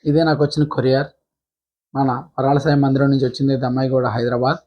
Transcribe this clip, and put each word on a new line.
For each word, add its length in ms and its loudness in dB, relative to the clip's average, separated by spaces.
ఇదే 180 2
నాకు 200 0
వచ్చిన 220 0
కొరియర్. 340 0
మన 160 0
వరాల 220 0
సాయి 280 2
మందిరం 260 2
నుంచి 140 2
వచ్చింది, 320 -2
దమ్మాయిగూడ, 500 -2
హైదరాబాద్. 600 -2